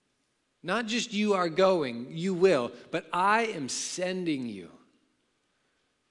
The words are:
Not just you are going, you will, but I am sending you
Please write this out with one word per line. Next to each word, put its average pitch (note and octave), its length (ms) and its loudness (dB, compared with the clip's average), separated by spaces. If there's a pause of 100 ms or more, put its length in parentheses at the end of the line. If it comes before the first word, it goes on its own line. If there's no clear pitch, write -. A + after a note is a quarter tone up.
(640)
Not G#3 240 -2
just - 260 -4
you G#3 220 2
are F3+ 140 2
going, D3+ 640 2
you E3+ 240 -4
will, E3 380 4 (180)
but D#3+ 220 -6
I G3+ 320 2
am F3 240 -6
sending F3+ 800 -4
you F#2+ 240 -12 (1400)